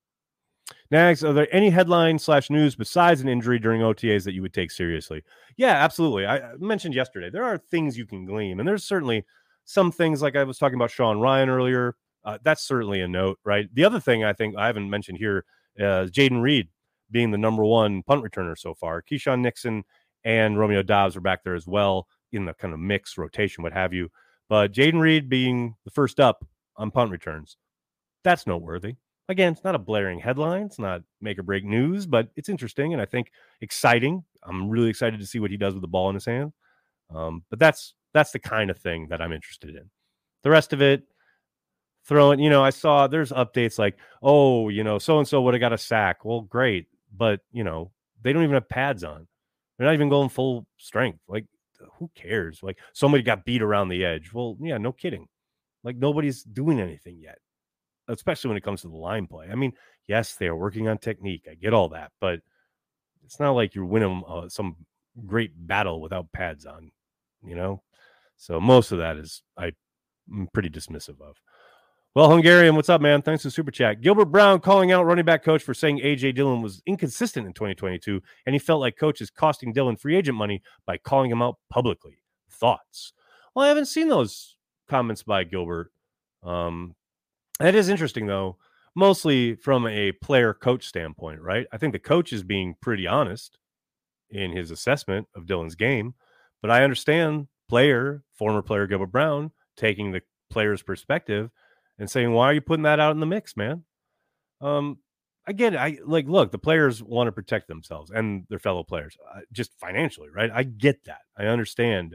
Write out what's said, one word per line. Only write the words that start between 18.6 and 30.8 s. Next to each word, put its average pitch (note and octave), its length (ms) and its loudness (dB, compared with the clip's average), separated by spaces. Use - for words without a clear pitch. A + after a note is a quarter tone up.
far. E2 280 -8
Keyshawn C3 380 -4
Nixon A2+ 440 -4
and A2 340 0
Romeo G#2 240 2
Doubs G2 340 2
are F#2+ 40 -12
back F#2 220 -2
there F#2 120 -6
as E2 120 -8
well F#2+ 400 0
in G2+ 120 -6
the D#2+ 100 -8
kind F2 200 -10
of D#2 60 -12
mix G2 380 -6
rotation, F2+ 440 -6
what E2 100 -8
have F#2 200 -4
you. F2+ 160 -6
But G#2 240 2
Jayden D#3 280 4
Reed D#3 280 2
being B2 460 0
the - 60 -18
first C#3+ 300 -2
up B2 260 4
on G#2+ 140 -8
punt A#2+ 200 0
returns, D#2 460 -12
that's F3+ 240 0
noteworthy. F2 500 -6
Again, F#3 240 2
it's - 120 -10
not F#3+ 100 -2
a B2+ 60 -4
blaring F#2+ 400 -4
headline. D#3 460 -4
It's - 120 -16
not F#2 240 -6